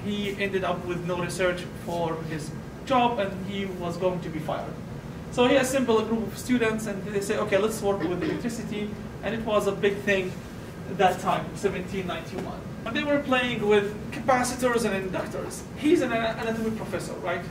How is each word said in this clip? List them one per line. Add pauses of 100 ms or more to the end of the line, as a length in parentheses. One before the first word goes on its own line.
he
ended
up
with
no
research (240)
for (120)
his (340)
job,
and (140)
he
was
going
to
be
fired. (580)
So
he
assembled
a
group
of
students,
and
they
say,
"Okay,
let's
work
with
electricity," (320)
and
it
was
a
big (120)
thing (680)
that
time,
seventeen
ninety-one. (260)
And
they
were
playing
with (260)
capacitors
and (180)
inductors. (160)
He's
an
ana-,
anatomy
professor,
right? (100)